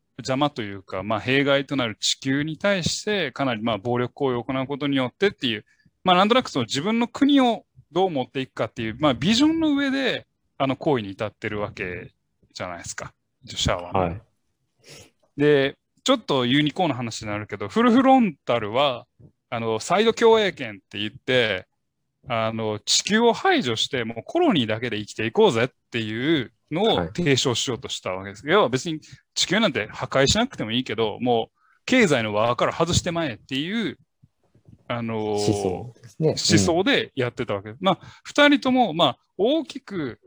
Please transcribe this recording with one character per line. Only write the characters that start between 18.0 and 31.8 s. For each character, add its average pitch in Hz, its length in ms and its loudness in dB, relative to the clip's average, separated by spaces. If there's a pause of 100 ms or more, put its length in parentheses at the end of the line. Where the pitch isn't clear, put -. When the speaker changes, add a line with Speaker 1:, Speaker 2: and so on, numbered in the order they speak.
Speaker 1:
ロ 262 160 6
ン 196 160 2 (100)
タ 120 140 2
ル 104 120 -6
は、 123 360 -2 (420)
あ 117 100 -6
の、 113 200 -2
サ 180 200 0
イ 226 60 4
ド 226 80 2
共 226 260 6
栄 196 140 0
圏 110 220 -8
っ - 120 -20
て 101 120 -12
言 107 80 -4
っ 107 40 -6
て、 113 560 0 (600)
あ 113 260 0
の、 110 260 -4
地 - 240 0
球 220 180 2
を 233 120 6
排 349 300 2
除 120 120 0
し - 120 -2
て、 123 160 -4
も 113 160 -6
う - 40 -14
コ - 160 -4
ロ 330 140 4
ニ 131 120 2
ー - 20 -8
だ 110 120 -2
け 120 120 -4
で 107 80 -4
生 107 80 -8
き - 80 -16
て 110 100 -4
い 113 60 -2
こ 214 160 6
う 170 40 6
ぜ 113 120 2
っ 131 60 0 (200)
て 120 100 -4
い 120 420 -2
う 104 120 -10 (160)
の 170 140 -2
を 220 140 2 (100)
提 151 280 0
唱 120 200 0
し - 120 -4
よ 117 100 -4
う - 20 -12
と 101 100 -12
し - 100 -8
た 95 120 -8
わ 92 120 -8
け 101 60 -12
で 98 60 -14
す。 - 100 -18
Speaker 2:
は 151 60 -2
い。 - 20 4
Speaker 1:
要 208 80 6
は 147 80 2
別 131 160 -2
に 156 160 -6 (320)
地 - 140 -2
球 196 120 0
な 220 100 2
ん 135 40 -6
て 107 140 -4
破 - 180 -10
壊 135 220 2
し - 100 2
な 233 100 2
く - 80 -14
て - 80 -8
も 107 80 -6
い 120 100 0
い - 20 -6
け 120 120 -6
ど、 107 240 -2
も 117 320 0
う - 60 -20 (280)